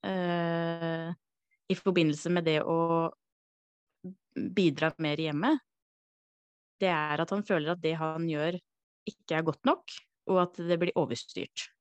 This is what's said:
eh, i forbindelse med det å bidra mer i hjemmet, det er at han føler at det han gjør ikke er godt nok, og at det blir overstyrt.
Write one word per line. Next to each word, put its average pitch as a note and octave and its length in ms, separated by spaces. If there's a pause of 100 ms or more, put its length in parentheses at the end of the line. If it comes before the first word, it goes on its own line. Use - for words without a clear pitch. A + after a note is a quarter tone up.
eh, E3+ 1040 (600)
i F#3+ 80
forbindelse E3 560
med F3 120
det D#3 160
å E3 480 (1400)
bidra D#3+ 440
mer D3+ 240
i D#3 80
hjemmet, G#3 320 (1200)
det F#3+ 100
er D3+ 320
at - 80
han G3+ 140
føler E3 280
at F3+ 80
det D#3+ 160
han D#3+ 300
gjør D#3+ 300 (500)
ikke - 300
er D#3+ 80
godt D#3 200
nok, E4 280 (340)
og F#3 140
at F3+ 180
det E3+ 200
blir F3 160
overstyrt. - 760 (120)